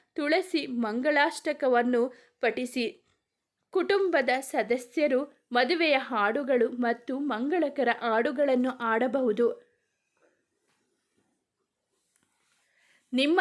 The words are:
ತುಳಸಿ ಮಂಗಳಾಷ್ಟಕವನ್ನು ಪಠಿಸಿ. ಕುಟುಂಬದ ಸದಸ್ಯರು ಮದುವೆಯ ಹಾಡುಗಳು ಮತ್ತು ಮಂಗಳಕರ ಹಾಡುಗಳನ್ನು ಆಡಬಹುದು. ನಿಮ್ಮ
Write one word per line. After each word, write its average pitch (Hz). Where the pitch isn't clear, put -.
ತುಳಸಿ 311
ಮಂಗಳಾಷ್ಟಕವನ್ನು 254
ಪಠಿಸಿ. 240
ಕುಟುಂಬದ 359
ಸದಸ್ಯರು 254
ಮದುವೆಯ 285
ಹಾಡುಗಳು 240
ಮತ್ತು 240
ಮಂಗಳಕರ 285
ಹಾಡುಗಳನ್ನು 254
ಆಡಬಹುದು. 233
ನಿಮ್ಮ 285